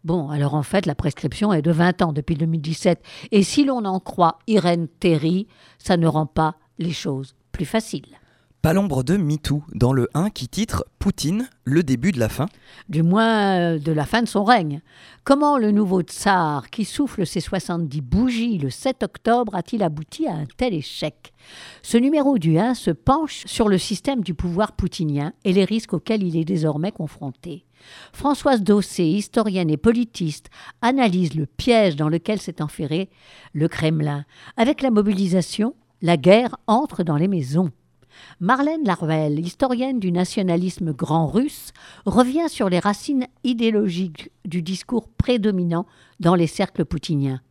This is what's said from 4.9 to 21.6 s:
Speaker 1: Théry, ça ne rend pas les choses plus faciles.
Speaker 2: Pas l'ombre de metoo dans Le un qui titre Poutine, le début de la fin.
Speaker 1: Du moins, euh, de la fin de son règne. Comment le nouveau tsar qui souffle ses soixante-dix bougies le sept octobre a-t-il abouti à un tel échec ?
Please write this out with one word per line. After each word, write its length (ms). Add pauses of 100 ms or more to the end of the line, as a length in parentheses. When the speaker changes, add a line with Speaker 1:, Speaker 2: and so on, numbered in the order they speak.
Speaker 1:
Théry, 480 (300)
ça 180
ne 120
rend 180
pas 300 (220)
les 140
choses 440 (180)
plus 100
faciles. 540 (440)
Speaker 2:
Pas 120
l'ombre 300
de 140
metoo 460 (100)
dans 180
Le 220
un 160
qui 180
titre 380 (120)
Poutine, 520 (160)
le 180
début 300
de 60
la 100
fin. 180 (400)
Speaker 1:
Du 160
moins, 560
euh, 200
de 120
la 140
fin 160
de 60
son 180
règne. 360 (440)
Comment 320
le 140
nouveau 300
tsar 680
qui 160
souffle 400
ses 160
soixante-dix 580
bougies 580
le 120
sept 340
octobre 520
a-t-il 280
abouti 440
à 60
un 120 (120)
tel 160
échec ? 600 (480)